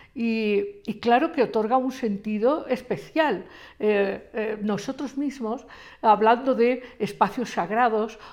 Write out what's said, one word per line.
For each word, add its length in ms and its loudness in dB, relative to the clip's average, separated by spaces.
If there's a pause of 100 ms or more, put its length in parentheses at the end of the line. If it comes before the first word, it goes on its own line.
(140)
Y, 720 0
y 140 -6
claro 320 2
que 100 2
otorga 360 0
un 140 -2
sentido 720 -2
especial. 800 -2 (320)
Eh, 560 0
eh, 260 -4
nosotros 560 -4
mismos, 500 -6 (360)
hablando 520 6
de 280 2 (160)
espacios 500 -2
sagrados 680 0 (140)